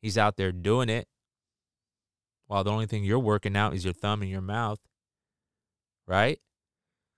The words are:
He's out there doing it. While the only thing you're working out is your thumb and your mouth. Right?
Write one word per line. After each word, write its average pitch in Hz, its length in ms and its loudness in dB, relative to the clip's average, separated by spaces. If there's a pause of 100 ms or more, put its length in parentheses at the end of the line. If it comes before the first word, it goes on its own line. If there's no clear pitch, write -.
He's 110 180 -2
out 104 180 4
there 95 160 0
doing 107 360 0
it. 110 200 -4 (1400)
While 98 180 0
the 104 60 0
only 110 160 0
thing 104 180 -4
you're 104 140 2
working 107 380 0
out 101 180 2
is 87 100 -6
your 92 80 -2
thumb 104 300 -2
and 95 80 -6
your 95 100 -6
mouth. 107 400 -4 (1300)
Right? 104 340 2 (760)